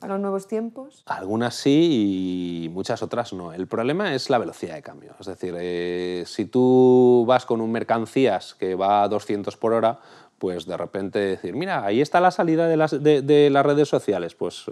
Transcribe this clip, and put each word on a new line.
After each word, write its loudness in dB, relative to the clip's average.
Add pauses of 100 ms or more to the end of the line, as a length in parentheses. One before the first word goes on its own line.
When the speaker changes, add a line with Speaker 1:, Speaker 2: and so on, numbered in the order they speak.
Speaker 1:
a -14
los -4
nuevos -4
tiempos? -10
Speaker 2:
Algunas -4
sí 0
y -6
muchas -6
otras -6
no. -12
El -8
problema -2
es -6
la 4
velocidad -8
de -14
cambio. -20
Es -18
decir, -8
eh, -4
si -6
tú 6
vas 2
con -2
un -4
mercancías -2
que -4
va 2
a 2
doscientos -6
por -2
hora, 0 (380)
pues -6
de -8
repente -6
decir, -2
"Mira, -4
ahí 2
está 2
la 6
salida 2
de 2
las, 0
de, 4
de 6
las 4
redes 2
sociales", -2
pues, -8